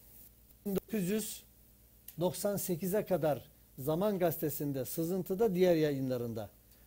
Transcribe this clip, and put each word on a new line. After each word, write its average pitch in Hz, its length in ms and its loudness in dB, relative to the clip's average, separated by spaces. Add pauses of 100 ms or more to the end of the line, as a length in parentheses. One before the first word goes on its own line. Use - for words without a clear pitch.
(680)
bin 196 100 0
dokuz 185 320 -2
yüz 214 340 -4 (800)
doksan 180 360 0
sekize 185 480 -2
kadar 156 460 0 (280)
Zaman 175 400 0
Gazetesi'nde, 147 640 -2
Sızıntı'da, 185 680 0
diğer 180 220 6
yayınlarında 127 760 0 (360)